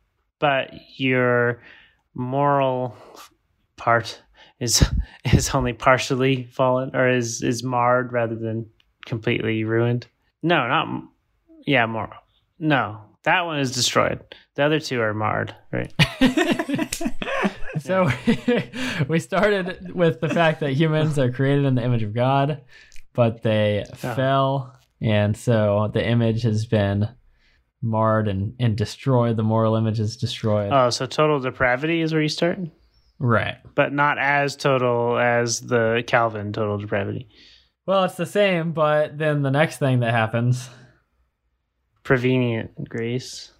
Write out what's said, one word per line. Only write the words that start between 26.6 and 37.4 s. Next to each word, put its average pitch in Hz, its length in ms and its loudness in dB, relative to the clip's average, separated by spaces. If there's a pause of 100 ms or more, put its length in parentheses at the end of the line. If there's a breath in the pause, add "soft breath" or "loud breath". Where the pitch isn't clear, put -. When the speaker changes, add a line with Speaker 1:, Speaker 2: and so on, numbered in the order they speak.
Speaker 2:
been 101 440 0 (720)
marred 110 460 2
and, 98 320 -2
and 113 180 0
destroyed. 117 600 0
The 113 60 0
moral 110 320 2
image 110 240 0
is 104 180 -2
destroyed. 104 540 -2
Speaker 1:
Oh, 127 200 4
so 131 160 -4
total 151 320 2
depravity 131 600 0
is 160 120 -2
where 156 80 2
you 151 80 0
start? 170 300 -2 (600)
Speaker 2:
Right. 107 380 0 (180)
Speaker 1:
But 139 160 2
not 143 280 2
as 143 360 0
total 120 640 2
as 120 420 2
the 117 480 0
Calvin 107 460 0
total 104 240 -2
depravity. 104 500 -6 (580 soft breath)